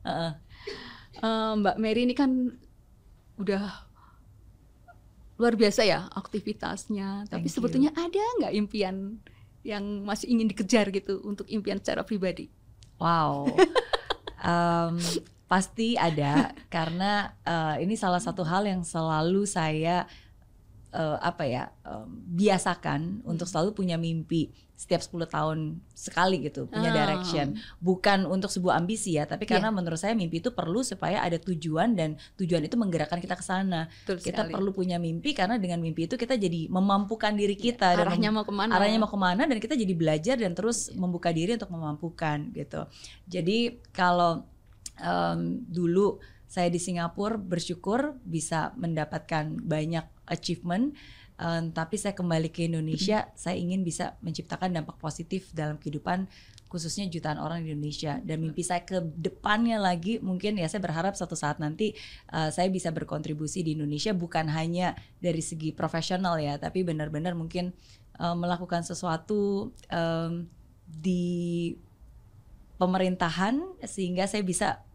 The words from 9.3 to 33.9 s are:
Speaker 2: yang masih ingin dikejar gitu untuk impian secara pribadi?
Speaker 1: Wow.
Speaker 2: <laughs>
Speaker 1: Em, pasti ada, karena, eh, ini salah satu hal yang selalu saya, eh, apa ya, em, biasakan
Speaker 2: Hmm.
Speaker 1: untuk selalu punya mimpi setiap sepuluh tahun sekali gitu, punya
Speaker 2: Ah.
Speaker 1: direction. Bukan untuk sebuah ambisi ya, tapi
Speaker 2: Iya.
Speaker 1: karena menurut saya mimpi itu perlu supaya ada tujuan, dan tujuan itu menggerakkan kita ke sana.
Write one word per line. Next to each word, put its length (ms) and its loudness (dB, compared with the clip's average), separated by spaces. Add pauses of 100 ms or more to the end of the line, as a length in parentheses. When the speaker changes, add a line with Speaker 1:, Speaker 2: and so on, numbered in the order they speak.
Speaker 2:
yang 220 -6 (200)
masih 260 -4
ingin 180 4
dikejar 420 2
gitu 320 -4
untuk 260 -8
impian 300 -4
secara 260 -2
pribadi? 440 -2 (480)
Speaker 1:
Wow. 520 2 (480)
Speaker 2:
<laughs> 460 -10
Speaker 1:
Em, 540 4 (500)
pasti 500 2
ada, 360 2 (360)
karena, 440 0 (300)
eh, 400 0
ini 140 0
salah 240 2
satu 220 -4
hal 220 2
yang 180 0
selalu 640 2
saya, 600 0 (840)
eh, 300 -2
apa 240 -2
ya, 200 0 (200)
em, 240 -10 (220)
biasakan 880 2
Speaker 2:
Hmm. 80 -10
Speaker 1:
untuk 180 -2
selalu 280 0
punya 220 0
mimpi 520 0 (240)
setiap 300 0
sepuluh 240 -6
tahun 340 -2 (320)
sekali 500 2
gitu, 240 -6
punya 220 0
Speaker 2:
Ah. 80 4
Speaker 1:
direction. 560 2 (260)
Bukan 480 4
untuk 220 0
sebuah 320 2
ambisi 340 0
ya, 120 2
tapi 180 -6
Speaker 2:
Iya. 160 4
Speaker 1:
karena 100 2
menurut 280 0
saya 160 0
mimpi 260 0
itu 100 -2
perlu 320 0
supaya 380 0
ada 160 0
tujuan, 580 0
dan 220 0 (180)
tujuan 300 0
itu 100 -4
menggerakkan 460 0
kita 160 -4
ke 80 -12
sana. 480 0 (100)